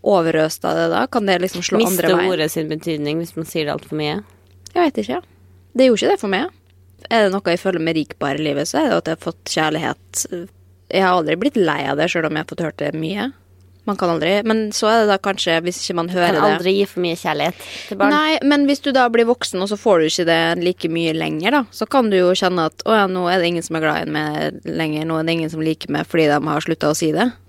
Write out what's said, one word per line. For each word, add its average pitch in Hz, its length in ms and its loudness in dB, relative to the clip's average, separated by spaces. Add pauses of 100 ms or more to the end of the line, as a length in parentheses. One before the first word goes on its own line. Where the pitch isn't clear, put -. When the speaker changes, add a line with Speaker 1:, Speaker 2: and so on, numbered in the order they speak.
Speaker 1:
overøst 165 600 2
av 165 100 0
det 165 160 0
da? 110 180 0
Kan 208 180 0
det 180 140 2
liksom 175 220 -6
slå 214 160 0
Speaker 2:
Mister 185 240 0
Speaker 1:
andre 180 140 4
veien? 185 140 0
Speaker 2:
ordet 156 200 -2
sin 156 180 -4
betydning 156 500 -4
hvis 165 160 -10
man 160 120 -8
sier 156 180 -4
det 147 80 -4
alt 151 140 -10
for 151 100 -6
mye? 151 200 -4 (540)
Speaker 1:
Jeg 349 80 0
vet 285 240 0
ikke. 302 160 -6 (540)
Det 262 140 6
gjorde 208 120 4
ikke 294 120 2
det 381 80 -2
for 196 120 -2
meg. 262 180 -2 (580)
Er 220 160 4
det 185 100 2
noe 185 180 0
jeg 175 80 -2
føler 180 220 0
meg 160 140 0
rik 147 220 -4
på 143 100 -2
her 139 100 -2
i 156 60 -2
livet, 143 240 -2
så 294 120 0
er 294 80 2
det 170 100 2
at - 100 -6
jeg 160 80 -2
har - 80 -14
fått - 300 -8
kjærlighet. 156 720 -2 (680)
Jeg 190 100 4
har 180 140 4
aldri 156 220 2
blitt 262 200 0
lei 156 300 2
av 143 100 -2
det, 160 120 2
selv 156 180 0
om 151 80 -2
jeg 156 80 -4
har - 40 -18
fått 165 160 -6
hørt - 160 -8
det 147 160 -4
mye. 208 340 -4 (540)
Man 202 160 -2
kan 180 80 0
aldri, 165 300 2 (100)
men 220 240 0
så - 160 0
er 226 140 4
det 208 80 4
da 196 100 4
kanskje, 185 400 0
hvis 175 220 -6
ikke 185 160 -4
man 170 100 -2
hører 202 240 2
Speaker 2:
Kan 156 80 2
Speaker 1:
det. 202 140 4
Speaker 2:
aldri 170 240 0
gi 202 100 4
for 180 160 -4
mye 170 160 -2
kjærlighet 156 440 -2 (260)
til 196 80 -10
barn. 277 160 4
Speaker 1:
Nei, 311 260 2
men 285 240 4
hvis 277 160 2
du 285 140 -2
da 262 80 6 (100)
blir 233 160 4
voksen, 220 320 -2
og 202 80 -2
så 208 80 -4
får 170 240 4
du 156 60 4
ikke 165 180 0
det 165 140 4 (260)
like 180 240 -2
mye 165 240 -2
lenger 160 400 -2
da, 294 160 4
så - 160 -6
kan 247 240 2
du 196 80 2
jo 180 160 4
kjenne 180 380 0
at, - 100 -20
«Å 220 160 2
ja, 202 140 4
nå 180 180 -2
er 185 140 2
det 170 80 0
ingen 170 140 -4
som 165 120 -6
er 156 80 0
glad 160 220 0
i 151 80 -6
meg 151 500 -4
lenger, 156 400 -4
nå 160 140 -2
er 160 80 -2
det 165 100 0
ingen 160 160 -4
som 160 80 -6
liker 160 320 -4
meg 151 160 -4
fordi 160 240 4
de 147 60 2 (100)
har 151 160 -2
sluttet 156 240 -2
å 151 80 0
si 156 160 0
det.» 214 160 0 (200)